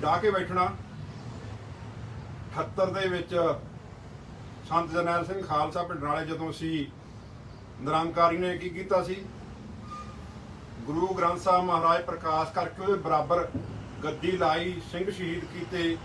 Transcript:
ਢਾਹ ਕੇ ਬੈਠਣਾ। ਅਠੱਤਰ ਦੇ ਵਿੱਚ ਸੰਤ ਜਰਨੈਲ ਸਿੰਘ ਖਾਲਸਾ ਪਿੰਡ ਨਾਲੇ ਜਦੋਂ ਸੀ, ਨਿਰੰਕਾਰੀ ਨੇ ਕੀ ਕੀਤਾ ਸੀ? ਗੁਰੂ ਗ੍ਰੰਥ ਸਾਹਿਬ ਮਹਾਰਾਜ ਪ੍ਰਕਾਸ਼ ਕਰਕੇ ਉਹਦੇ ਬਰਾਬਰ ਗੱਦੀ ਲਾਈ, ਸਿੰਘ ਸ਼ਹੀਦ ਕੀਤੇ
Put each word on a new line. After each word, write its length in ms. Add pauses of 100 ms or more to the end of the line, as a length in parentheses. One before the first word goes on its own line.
ਢਾਹ 160
ਕੇ 120
ਬੈਠਣਾ। 340 (1800)
ਅਠੱਤਰ 360
ਦੇ 220
ਵਿੱਚ 280 (1300)
ਸੰਤ 220
ਜਰਨੈਲ 340
ਸਿੰਘ 200
ਖਾਲਸਾ 380
ਪਿੰਡ 200
ਨਾਲੇ 220
ਜਦੋਂ 260
ਸੀ, 400 (920)
ਨਿਰੰਕਾਰੀ 560
ਨੇ 200
ਕੀ 120
ਕੀਤਾ 340
ਸੀ? 120 (1700)
ਗੁਰੂ 260
ਗ੍ਰੰਥ 340
ਸਾਹਿਬ 220
ਮਹਾਰਾਜ 380
ਪ੍ਰਕਾਸ਼ 520
ਕਰਕੇ 280
ਉਹਦੇ 120
ਬਰਾਬਰ 540 (560)
ਗੱਦੀ 280
ਲਾਈ, 500 (100)
ਸਿੰਘ 200
ਸ਼ਹੀਦ 340
ਕੀਤੇ 600